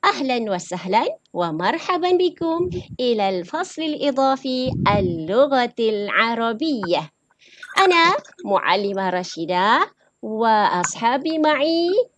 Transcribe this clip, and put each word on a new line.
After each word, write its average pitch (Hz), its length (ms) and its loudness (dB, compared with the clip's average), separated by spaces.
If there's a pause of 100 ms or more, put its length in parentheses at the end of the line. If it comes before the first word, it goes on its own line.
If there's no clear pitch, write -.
أهلا 254 480 -2
وسهلا 180 520 -2 (280)
ومرحبا 208 800 -2
بكم 349 560 0 (320)
إلى 226 280 0
الفصل 247 540 -4
الإضافي 269 880 0 (180)
اللغة 208 920 2
العربية. 220 1300 0 (680)
أنا 359 380 4 (280)
معلمة 196 680 0
رشيدة 180 800 0 (320)
وأصحابي 226 1160 0
معي 311 520 2 (280)